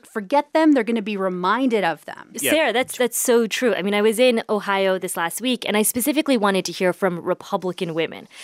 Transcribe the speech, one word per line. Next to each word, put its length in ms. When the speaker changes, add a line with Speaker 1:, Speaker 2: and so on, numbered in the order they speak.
Speaker 1:
forget 400
them, 180
they're 120
gonna 180
be 160
reminded 640
of 220
them. 280
Speaker 2:
Yeah. 180
Speaker 3:
Sarah, 220
that's, 240
that's 200
so 300
true. 260
I 80
mean, 140
I 60
was 160
in 300
Ohio 520
this 180
last 240
week, 260
and 80
I 60
specifically 560
wanted 280
to 60
hear 220
from 260
Republican 760
women 340